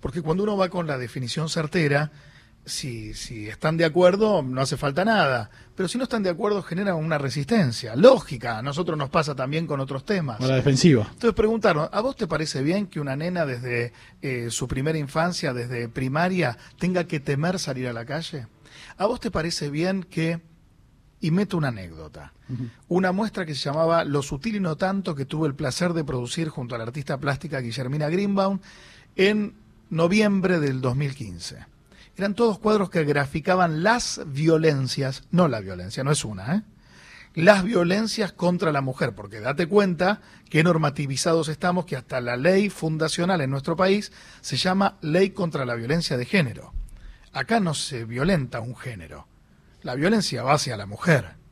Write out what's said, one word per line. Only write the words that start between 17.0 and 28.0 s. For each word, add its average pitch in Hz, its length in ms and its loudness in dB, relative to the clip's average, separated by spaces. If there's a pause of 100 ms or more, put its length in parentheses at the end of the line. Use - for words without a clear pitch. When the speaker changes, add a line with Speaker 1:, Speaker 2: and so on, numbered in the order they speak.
Speaker 1:
que 170 140 -4
temer 147 400 -2
salir 127 300 -4
a 120 60 -6
la 117 100 -8
calle? 143 420 -8 (520)
¿A 190 80 0
vos 240 140 -2
te 226 100 -4
parece 160 400 -4
bien 180 320 -2
que, 165 380 -2 (800)
y 165 120 0
meto 196 260 2
una 151 120 0
anécdota, 80 680 -12 (160)
Speaker 2:
Ujú. 131 140 -6 (240)
Speaker 1:
una 180 240 2
muestra 196 340 -4
que 156 80 -8
se 131 160 -8
llamaba 165 340 2
Lo 143 180 0
sutil 147 340 -6
y 202 40 -2
no 160 160 -2
tanto, 190 380 -2
que 139 100 -4
tuve 151 240 -2
el 135 60 -2
placer 156 400 -2
de 160 100 0
producir 131 460 -4
junto 127 240 -8
a 117 40 -6
la 113 60 -6
artista 135 340 -6
plástica 139 420 -4
Guillermina 131 500 -4